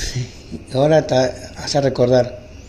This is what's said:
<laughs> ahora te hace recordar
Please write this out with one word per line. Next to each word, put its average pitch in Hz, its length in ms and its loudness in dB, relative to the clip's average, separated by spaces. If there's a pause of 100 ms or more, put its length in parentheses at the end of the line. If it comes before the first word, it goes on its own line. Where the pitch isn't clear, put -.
(220)
<laughs> - 500 -14
ahora 151 320 4
te 135 120 -2
hace - 640 -2
recordar 123 580 2 (300)